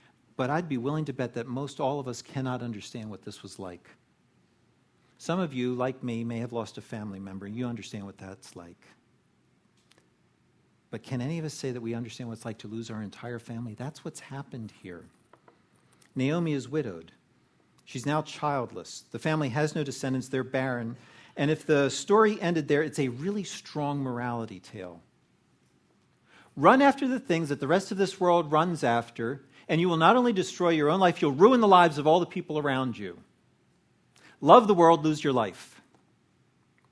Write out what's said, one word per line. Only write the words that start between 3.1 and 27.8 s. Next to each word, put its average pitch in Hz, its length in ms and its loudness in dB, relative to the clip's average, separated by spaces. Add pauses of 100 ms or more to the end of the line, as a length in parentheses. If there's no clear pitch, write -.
this - 180 -16
was 98 180 -18
like. 90 300 -16 (1300)
Some 175 220 -4
of 160 140 -4
you, 123 200 -2
like 127 280 -4
me, 117 220 -6
may 117 160 -6
have 120 140 -8
lost 110 240 -8
a 107 40 -14
family 104 380 -12
member, 98 260 -12
and 104 100 -12
you 123 100 -6
understand 110 400 -10
what 98 120 -16
that's 95 380 -18
like. 85 260 -20 (2000)
But 110 120 -12
can 127 180 -6
any 160 180 -6
of 156 60 -8
us 147 80 -10
say 131 180 -8
that 120 100 -10
we 117 120 -6
understand 117 360 -10
what 113 80 -10
it's - 80 -16
like 110 140 -10
to 104 100 -16
lose 113 200 -10
our 110 120 -10
entire 117 360 -12
family? 117 360 -12
That's 131 320 -12
what's 156 160 -14
happened 135 500 -14 (100)
here. 87 220 -16 (1120)
Naomi 151 380 0
is 123 160 -6
widowed. 104 420 -6 (720)
She's 131 220 -10
now 151 160 0
childless. 139 920 -6
The 117 80 -10
family 156 300 -2
has 151 260 -2
no 156 80 -2
descendants. 131 460 -6
They're 131 140 -2
barren. 123 520 -4 (400)
And 147 160 0
if 156 140 -4
the 143 240 2
story 208 520 2
ended 165 280 -2
there, 147 120 4
it's 156 180 -4
a 135 100 0
really 180 340 -6
strong 143 560 -6
morality 120 640 -6
tale. 90 400 -14 (1500)
Run 202 260 8
after 277 260 4
the 247 120 -2
things 160 300 -2
that 143 100 -4
the 139 80 -4
rest 190 240 2